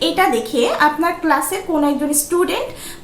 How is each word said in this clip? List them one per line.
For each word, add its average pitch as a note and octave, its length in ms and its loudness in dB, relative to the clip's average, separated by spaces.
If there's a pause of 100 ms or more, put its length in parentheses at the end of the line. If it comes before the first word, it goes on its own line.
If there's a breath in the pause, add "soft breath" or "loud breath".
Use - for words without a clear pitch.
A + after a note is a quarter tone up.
এটা - 280 2
দেখে A#3 400 0 (120)
আপনার D4+ 400 2
ক্লাসে D#4 460 0
কোনো D4 240 2
একজন D4 220 0
স্টুডেন্ট F4 540 0 (380 loud breath)